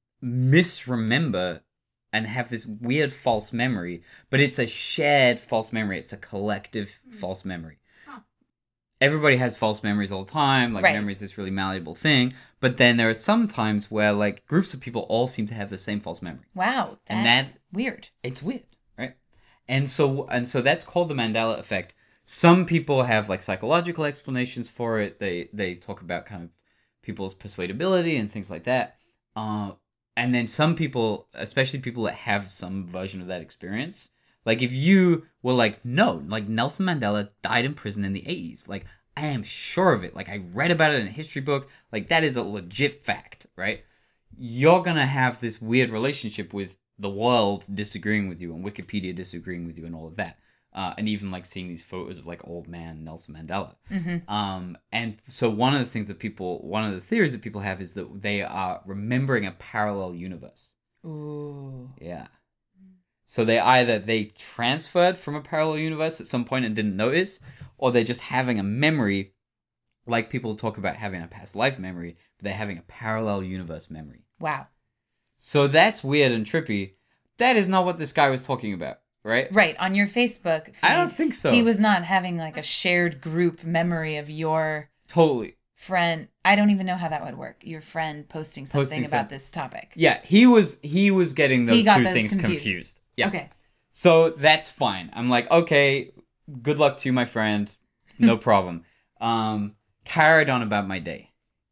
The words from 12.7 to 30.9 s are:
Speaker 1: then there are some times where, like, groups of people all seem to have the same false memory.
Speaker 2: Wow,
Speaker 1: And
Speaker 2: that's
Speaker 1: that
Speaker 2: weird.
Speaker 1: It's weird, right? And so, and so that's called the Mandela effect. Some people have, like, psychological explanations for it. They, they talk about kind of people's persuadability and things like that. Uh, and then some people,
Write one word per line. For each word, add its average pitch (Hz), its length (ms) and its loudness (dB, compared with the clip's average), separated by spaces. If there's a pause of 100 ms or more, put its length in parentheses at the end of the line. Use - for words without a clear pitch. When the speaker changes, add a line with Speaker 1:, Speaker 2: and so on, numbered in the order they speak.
Speaker 1:
then 120 180 6
there 113 120 4
are 110 60 2
some 220 320 2
times 107 440 -2
where, 107 220 2
like, 104 340 -2
groups 180 280 0
of 131 60 -14
people 117 220 -6
all 120 260 0
seem 113 180 -6
to 113 80 -12
have 101 160 -8
the 95 80 -10
same 104 220 -6
false - 200 -12
memory. 78 240 -12 (100)
Speaker 2:
Wow, 208 520 -2
Speaker 1:
And - 180 -2
Speaker 2:
that's 127 280 4
Speaker 1:
that - 80 -20 (120)
Speaker 2:
weird. 220 360 -6 (160)
Speaker 1:
It's 131 180 -8
weird, 247 220 -6 (340)
right? 127 160 -10 (540)
And 135 200 0
so, 135 380 0
and 123 220 -2
so 127 120 -2
that's 143 240 2
called 175 260 -2
the 147 40 -6
Mandela 113 440 -2
effect. 95 360 -6 (300)
Some 175 420 6
people 143 380 0
have, 107 240 2
like, 95 120 -2
psychological 156 640 -2
explanations 127 640 -6
for 113 300 -4
it. 101 220 -6
They, 87 320 -4
they 95 240 -4
talk - 260 -14
about 87 240 -8
kind 92 160 -14
of 85 80 -16 (520)
people's 95 320 -10
persuadability 156 840 -2
and 104 120 -4
things 101 200 -10
like 82 140 -12
that. 123 320 -2 (380)
Uh, 107 380 -6 (440)
and 123 180 0
then 120 120 0
some 156 300 2
people, 131 560 -2